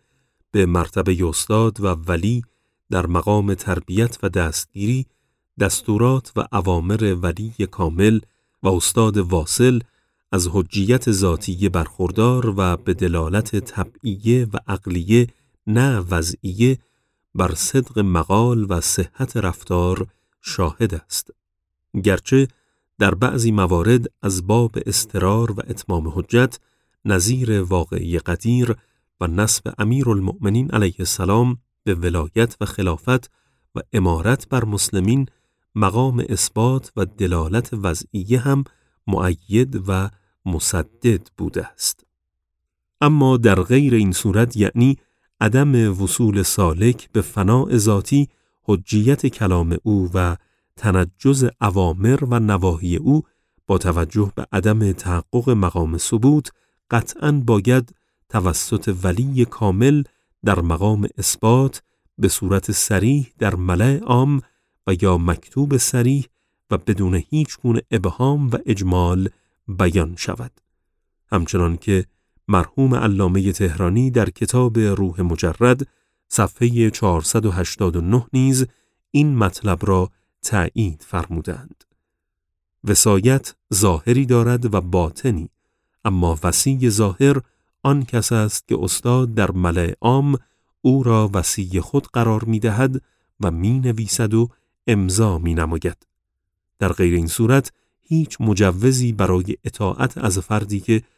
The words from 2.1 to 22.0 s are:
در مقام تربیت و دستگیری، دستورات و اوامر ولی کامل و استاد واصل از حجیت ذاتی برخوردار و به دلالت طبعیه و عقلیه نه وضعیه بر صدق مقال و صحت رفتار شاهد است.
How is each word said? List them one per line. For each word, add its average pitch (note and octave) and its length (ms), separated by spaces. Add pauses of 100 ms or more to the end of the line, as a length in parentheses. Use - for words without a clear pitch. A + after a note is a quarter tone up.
در F2 160
مقام G2+ 480
تربیت F#2+ 680
و G2+ 60
دستگیری، G2+ 800 (540)
دستورات A#2 760
و A#2 160
اوامر F#2+ 720
ولی F#2 320 (160)
کامل F#2+ 500 (420)
و - 60
استاد G2+ 480
واصل G2 640 (520)
از F2+ 200
حجیت G2+ 600
ذاتی F#2+ 560
برخوردار G2+ 880
و F#2 200
به F#2 180
دلالت F2 640
طبعیه G#2+ 960
و - 140
عقلیه F#2+ 600 (400)
نه A#2+ 320
وضعیه F#2 800 (560)
بر F2 200
صدق - 440
مقال G#2 720
و F2+ 120
صحت - 560
رفتار F2+ 720 (340)
شاهد F#2 540
است. - 360 (760)